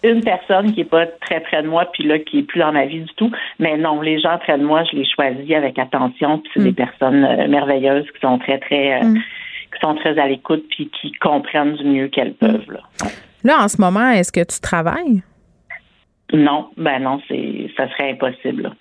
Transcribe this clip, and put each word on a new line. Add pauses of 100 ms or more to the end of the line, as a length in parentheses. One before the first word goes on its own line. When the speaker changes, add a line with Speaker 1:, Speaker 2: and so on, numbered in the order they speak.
Speaker 1:
une
personne
qui
est
pas
très
près
de
moi,
puis
là,
qui
est
plus
dans
ma
vie
du
tout. (300)
Mais
non,
les
gens
près
de
moi,
je
les
choisis
avec
attention,
puis
c'est
Speaker 2:
Mm.
Speaker 1:
des
personnes,
euh,
merveilleuses
qui
sont
très,
très,
euh,
Speaker 2:
Mm.
Speaker 1:
qui
sont
très
à
l'écoute,
puis (100)
qui
comprennent
du
mieux
qu'elles
Speaker 2:
Mm.
Speaker 1:
peuvent,
là. (640)
Speaker 2:
Là,
en
ce
moment,
est-ce
que
tu
travailles ? (1120)
Speaker 1:
Non, (100)
ben
non,
c'est,
ça
serait
impossible,
là. (100)